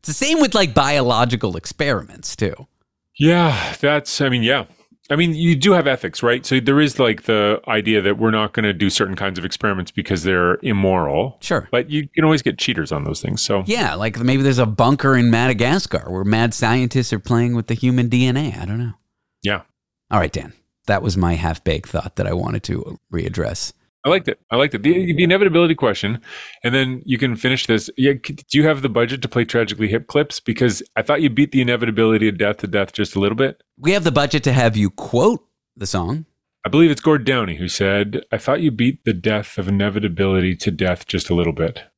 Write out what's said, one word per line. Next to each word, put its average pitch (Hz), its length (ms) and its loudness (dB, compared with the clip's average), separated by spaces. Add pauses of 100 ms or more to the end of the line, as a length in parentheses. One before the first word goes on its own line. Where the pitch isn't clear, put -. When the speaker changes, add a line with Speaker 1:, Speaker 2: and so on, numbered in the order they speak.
Speaker 1:
It's - 80 -12
the 151 60 -6
same 311 260 0
with, 262 140 2
like, 180 200 2
biological 123 800 2
experiments, - 800 -6
too. - 300 -6 (520)
Speaker 2:
Yeah, 160 640 2
that's, 147 400 0
I 139 80 2
mean, 123 140 0
yeah. 117 240 0 (440)
I 143 60 0
mean, 165 180 2
you 165 220 2
do 170 160 4
have 170 140 4
ethics, 123 360 -4
right? 120 220 0
So 131 160 0
there 139 200 4
is, 147 180 0
like, 117 240 2
the 107 440 0
idea 107 360 2
that 101 160 0
we're 110 120 2
not 107 220 0
gonna 104 200 0
do 95 180 0
certain 95 260 -2
kinds 95 220 -4
of 85 60 -10
experiments 95 460 -4
because 90 320 -4
they're 90 400 2
immoral. 95 760 0
Speaker 1:
Sure. - 320 -4
Speaker 2:
But 123 180 -2
you 147 240 -4
can 160 100 2
always 156 180 4
get - 160 -2
cheaters 87 340 -4
on 71 120 -4
those 73 160 -6
things, - 200 -4
so. 98 260 -2
Speaker 1:
Yeah, 135 280 -2
like, 104 240 -4
maybe 131 240 2
there's 135 160 2
a 123 80 2
bunker 131 500 2
in 120 140 4
Madagascar 117 760 0
where 92 160 -4
mad 110 300 2
scientists 123 580 0
are 107 60 -2
playing 120 360 0
with 117 140 -2
the 120 60 0
human 123 340 2
D 123 180 2
N 127 100 2
A. 139 240 -4
I 87 60 -8
don't 104 120 -4
know. 120 160 -6 (480)
Speaker 2:
Yeah. 98 200 -2 (480)
Speaker 1:
All 104 100 2
right, 82 120 -2
Dan. 73 200 -10 (340)
That 101 160 0
was 90 140 -2
my 87 180 2
half-baked 80 540 -4
thought - 280 -8
that 92 100 -2
I 92 80 -4
wanted - 280 -4
to - 360 -8 (140)
readdress. - 600 -6 (340)
Speaker 2:
I 147 40 2
liked 185 180 0
it. - 100 -6 (120)
I 113 60 -2
liked 143 180 0
it. 104 100 -6
The, 175 280 2
the 156 120 2
inevitability 170 500 4
question, 113 460 -2 (420)
and 120 100 -2
then 131 320 -2
you 123 140 -2
can 123 160 0
finish 127 320 -2
this. 110 320 0
Yeah, 135 140 4 (120)
c-, 147 100 -10
do - 220 -4
you 151 100 6
have 151 140 2
the 135 80 -2
budget 120 340 -2
to 127 60 -8
play 120 160 0
Tragically 107 440 -2
Hip 113 180 -2
clips? 151 320 -2
Because 117 440 0 (140)
I 113 60 0
thought 147 180 0
you 156 80 2
beat 135 220 2
the 135 100 2
inevitability 113 680 2
of 95 100 -4
death 104 200 0
to - 100 -8
death 98 240 -2
just - 240 -4
a 98 40 0
little 104 160 2
bit. 131 240 -2 (160)
Speaker 1:
We 143 160 0
have 196 120 0
the 160 80 2
budget 143 320 0
to 135 80 2
have 120 240 2
you 101 120 2
quote 175 560 0 (320)
the 98 100 -10
song. 104 400 -4 (380)
Speaker 2:
I 107 60 -2
believe 156 220 6
it's 139 80 -4
Gord 151 240 2
Downey 113 320 0
who 87 120 -4
said, 101 640 0
"I 113 80 -2
thought 147 220 0
you 160 100 2
beat 120 340 -2
the 113 80 0
death 101 460 -2
of 92 100 -4
inevitability 98 880 0
to - 140 -4
death 90 380 -2
just - 200 -6
a 90 60 0
little 85 180 0
bit." 80 300 -6 (160)